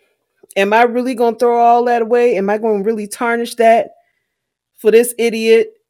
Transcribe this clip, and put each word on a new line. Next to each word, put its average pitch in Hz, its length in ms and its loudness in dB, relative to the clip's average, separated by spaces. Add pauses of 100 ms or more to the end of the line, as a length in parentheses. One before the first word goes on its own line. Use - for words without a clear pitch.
(560)
Am 196 160 0
I 226 120 4
really 247 300 -4
gonna 233 220 -2
throw 240 220 0
all 240 260 2
that 240 180 -2
away? 240 340 0
Am 196 140 -2
I 214 80 -2
gonna 214 240 -4
really 214 260 -4
tarnish 233 480 -6
that 226 360 2 (840)
for 214 120 0
this 233 280 2
idiot 226 560 0 (160)